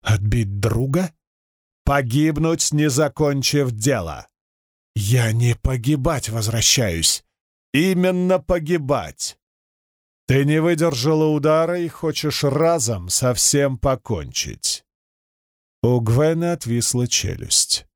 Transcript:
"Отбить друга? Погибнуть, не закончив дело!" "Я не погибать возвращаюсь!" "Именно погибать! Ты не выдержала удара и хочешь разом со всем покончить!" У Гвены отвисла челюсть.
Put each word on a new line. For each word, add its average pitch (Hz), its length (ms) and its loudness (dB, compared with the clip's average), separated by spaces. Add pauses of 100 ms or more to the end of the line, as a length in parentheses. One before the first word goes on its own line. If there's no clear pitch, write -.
"Отбить 104 600 0
друга? 135 520 0 (720)
Погибнуть, 147 880 2
не 151 160 2
закончив 143 840 0
дело!" 104 560 -2 (720)
"Я 110 360 2
не 117 220 2
погибать 127 760 -2
возвращаюсь!" 107 920 0 (500)
"Именно 180 680 2
погибать! 143 1000 -4 (880)
Ты 135 180 2
не 151 160 2
выдержала 156 680 2
удара 156 520 2
и 170 100 -4
хочешь 156 540 -4
разом 135 680 0
со 123 240 0
всем 139 460 0
покончить!" - 1040 -4 (1000)
У 123 180 2
Гвены 156 520 0
отвисла 120 540 -2
челюсть. - 880 -2